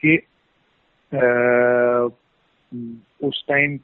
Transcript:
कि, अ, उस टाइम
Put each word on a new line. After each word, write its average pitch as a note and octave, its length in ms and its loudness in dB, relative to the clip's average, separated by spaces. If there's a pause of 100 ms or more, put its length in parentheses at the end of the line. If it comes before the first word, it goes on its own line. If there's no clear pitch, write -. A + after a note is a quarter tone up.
कि, D#3+ 120 4 (1000)
अ, B2+ 120 2 (2000)
उस C#3 260 -6
टाइम C#3+ 360 0